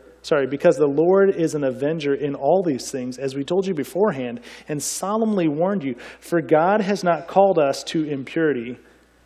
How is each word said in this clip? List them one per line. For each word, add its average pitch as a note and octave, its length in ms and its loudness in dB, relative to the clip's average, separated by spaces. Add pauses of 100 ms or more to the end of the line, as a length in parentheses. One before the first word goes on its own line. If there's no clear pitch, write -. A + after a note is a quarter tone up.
(220)
sorry, C#3 260 0
because C#3+ 300 2
the D3 100 4
Lord F#3 480 4
is D3+ 200 0
an C#3+ 100 -2
avenger C#3+ 480 -2
in C#3 220 -4
all E3 280 2
these C#3 260 -4
things, B2+ 280 -8
as C3+ 180 -6
we C#3 80 -4
told F3+ 240 -2
you G3 60 -2
beforehand C#3 640 -2 (300)
and D3+ 120 -6
solemnly G3+ 680 -2
warned F3 340 -2
you. C3 120 -4 (260)
For E3+ 180 0
God E3 400 4
has G3 240 -2
not E3 240 0
called F#3+ 320 4
us C#3 260 2
to D#3 200 -2
impurity, C3+ 720 -2 (480)